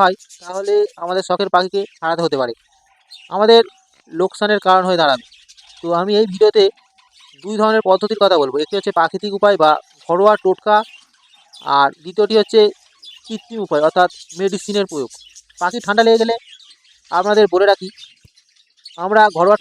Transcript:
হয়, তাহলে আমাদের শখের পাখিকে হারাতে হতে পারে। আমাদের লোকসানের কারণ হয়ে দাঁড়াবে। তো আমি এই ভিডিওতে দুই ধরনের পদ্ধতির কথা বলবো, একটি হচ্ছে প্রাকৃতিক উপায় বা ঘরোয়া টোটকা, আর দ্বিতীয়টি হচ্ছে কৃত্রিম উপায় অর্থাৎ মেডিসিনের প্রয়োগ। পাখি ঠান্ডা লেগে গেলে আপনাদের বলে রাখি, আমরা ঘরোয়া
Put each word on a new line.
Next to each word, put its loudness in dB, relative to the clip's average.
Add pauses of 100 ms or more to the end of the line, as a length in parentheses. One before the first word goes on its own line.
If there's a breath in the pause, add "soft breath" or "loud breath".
হয়, 2 (260)
তাহলে -6 (280)
আমাদের -6
শখের -4
পাখিকে -2 (200)
হারাতে -4
হতে -4
পারে। -4 (840)
আমাদের 4 (500)
লোকসানের -4
কারণ 4
হয়ে 0
দাঁড়াবে। 0 (560)
তো -12 (140)
আমি -4
এই 0
ভিডিওতে 2 (760)
দুই -10
ধরনের 0
পদ্ধতির -2
কথা 4
বলবো, -4
একটি -8
হচ্ছে -6
প্রাকৃতিক -4
উপায় 2
বা 4 (360)
ঘরোয়া 2 (100)
টোটকা, 0 (1000)
আর 4 (140)
দ্বিতীয়টি -4
হচ্ছে 0 (680)
কৃত্রিম -14
উপায় -2
অর্থাৎ 0 (280)
মেডিসিনের -4
প্রয়োগ। -8 (500)
পাখি -4
ঠান্ডা 2
লেগে 4
গেলে -2 (760)
আপনাদের 2
বলে 2
রাখি, -2 (1160)
আমরা 4 (140)
ঘরোয়া 2